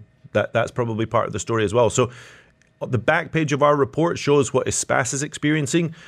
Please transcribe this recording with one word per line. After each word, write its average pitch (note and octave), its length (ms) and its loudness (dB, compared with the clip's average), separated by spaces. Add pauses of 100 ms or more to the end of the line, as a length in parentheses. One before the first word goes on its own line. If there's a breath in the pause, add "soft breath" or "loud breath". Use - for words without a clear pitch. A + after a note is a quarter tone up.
(340)
that, - 200 0
that's A#2 160 0
probably A2+ 380 -4
part G#2+ 180 0
of - 80 -6
the G2+ 60 -4
story A2+ 240 0
as G2 100 0
well. A#2 160 4
So B2 220 0 (760 loud breath)
the B2 140 -2
back D#3 320 -4
page D#3 200 -2
of C#3+ 120 -2
our D3 120 4
report C#3+ 440 0
shows C#3+ 340 2
what B2+ 140 0
Espace B2+ 440 -2
is C#3 120 -6
experiencing. D#3 720 -2 (120 loud breath)